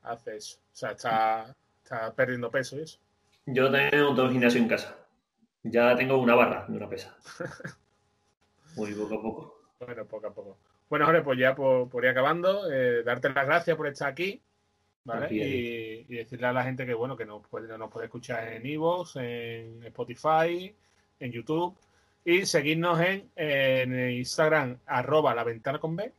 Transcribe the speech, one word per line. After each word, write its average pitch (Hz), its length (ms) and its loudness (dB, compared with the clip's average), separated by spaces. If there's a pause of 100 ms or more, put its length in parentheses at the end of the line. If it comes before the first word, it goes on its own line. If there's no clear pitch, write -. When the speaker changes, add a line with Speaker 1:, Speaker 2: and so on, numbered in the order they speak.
Speaker 1:
hace 117 340 -10
eso. - 200 -14 (160)
O - 40 -20
sea, 110 160 -6
está, 113 600 0 (280)
está 113 320 -8
perdiendo 123 360 -2
peso 131 280 -4
y 156 40 -8
eso. - 160 -16 (480)
Speaker 2:
Yo 131 240 2
también 139 200 4
tengo 147 200 6 (140)
un 127 80 2
gimnasio 123 280 4
en 113 80 4
casa. - 280 -2 (680)
Ya 120 340 6
tengo 131 220 2
una 120 160 6
barra 117 340 4
de 110 80 -6
una 104 120 -8
pesa. - 280 -12 (220)
Speaker 1:
<laughs> - 1400 -18
Speaker 2:
Muy 104 180 -6
poco 104 200 -6
a 107 80 -6
poco. - 320 -10 (260)
Speaker 1:
Bueno, 120 260 -12
poco 107 200 -12
a 98 80 -10
poco. 98 240 -18 (300)
Bueno, 147 180 2
Jorge, 165 160 6
pues 131 160 0
ya 131 160 4
por, 127 340 2
por 123 160 -4
ir 127 60 6
acabando, 175 600 2
eh, 123 320 2
darte 123 280 0
las 135 160 0
gracias 165 300 2
por 151 100 -4
estar 143 220 -4
aquí, 180 340 -6 (600)
¿vale? 117 220 -4
Speaker 2:
Así 107 140 -2
es. - 80 -2
Speaker 1:
Y, 117 600 -6
y 120 80 -10
decirle 117 300 -6
a 123 60 2
la 127 120 0
gente 131 220 -6
que, 123 80 -2
bueno, 123 220 -4
que 113 100 -8
nos 104 200 -16
puede, 110 320 -12
nos 110 120 -10
puede 113 160 -10
escuchar 117 460 -8
en 113 140 -12
iVoox, 165 500 -2
en 117 680 -10
Spotify, 160 920 0 (460)
en 123 120 -8
YouTube. 156 440 -2 (480)
Y 180 220 4
seguidnos 165 540 2
en, 190 360 0
en 131 760 0
Instagram, 131 720 0
arroba 135 480 2
la 117 100 -2
ventana 117 340 -4
con 160 160 -4
B 214 240 -8